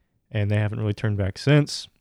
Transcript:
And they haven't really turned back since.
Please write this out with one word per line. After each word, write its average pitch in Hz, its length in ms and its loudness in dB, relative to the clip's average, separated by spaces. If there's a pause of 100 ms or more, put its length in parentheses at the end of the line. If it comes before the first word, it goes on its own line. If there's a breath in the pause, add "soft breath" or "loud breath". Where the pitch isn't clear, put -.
(300)
And 104 220 -2
they 104 60 2
haven't 104 240 -2
really 104 120 0
turned 107 240 -2
back 98 200 -4
since. - 500 2 (140)